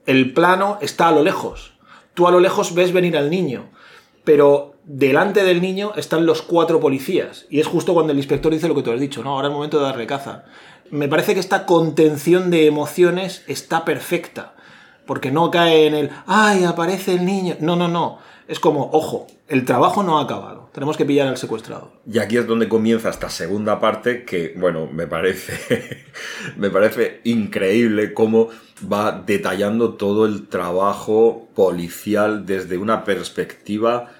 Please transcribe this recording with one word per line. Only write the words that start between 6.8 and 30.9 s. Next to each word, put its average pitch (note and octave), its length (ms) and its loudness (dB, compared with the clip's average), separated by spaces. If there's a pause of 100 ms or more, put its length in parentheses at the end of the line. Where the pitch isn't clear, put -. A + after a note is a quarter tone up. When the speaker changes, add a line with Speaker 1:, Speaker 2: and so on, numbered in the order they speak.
Speaker 1:
Y C#3+ 100 -2
es D3+ 80 2
justo E3+ 260 0
cuando D#3 200 2
el C#3 60 0
inspector C#3 340 0
dice D#3 140 -2
lo D3+ 80 0
que C3 80 -2
tú A#2 80 -2
has A#2+ 80 -2
dicho, C#3 240 -6
¿no? C#3 80 -6
"Ahora C#3 180 -2
es D3 40 -4
momento D3 260 -2
de C#3+ 60 0
darle B2 220 -4
caza". B2 360 -8 (460)
Me C#3+ 180 -4
parece E3 260 2
que F#3 60 -2
esta F#3+ 260 -2
contención E3 840 4
de D#3+ 160 6
emociones F3 800 0
está E3 360 -4
perfecta, D#3+ 720 -6 (520)
porque C3 260 -4
no D#3+ 200 2
cae E3 360 6
en D3+ 80 0
el, C#3+ 140 -2 (180)
"¡Ay, G3+ 360 4
aparece F3 500 0
el F3+ 120 2
niño!". F#3 340 -2
No, E3+ 160 0
no, F3 140 0
no. E3+ 300 -4 (280)
Es - 120 -10
como, D3 340 0
"Ojo, D3+ 340 -2 (200)
el C3 180 0
trabajo D#3+ 380 2
no D#3+ 160 2
ha C#3 40 -2
acabado. G#2 500 -10
Tenemos D3 240 -6
que D3+ 80 2
pillar C#3 220 2
al B2+ 100 -4
secuestrador". A2 540 -10 (140)
Speaker 2:
Y A2 140 -2
aquí G#2+ 180 0
es A#2+ 80 2
donde A2+ 220 0
comienza A2 420 0
esta - 200 -8
segunda G#2 500 -4
parte A#2 460 -2
que, E2+ 320 -4
bueno, E2+ 340 -2
me E2 160 -6
parece, - 960 -4 (280)
<laughs> - 260 -14
me G2+ 120 -2
parece G#2+ 540 0
increíble G#2+ 880 0
cómo A2+ 360 2 (420)
va G#2 340 -2
detallando G2+ 680 0
todo G#2 320 0
el G2+ 240 -4
trabajo G2 1080 0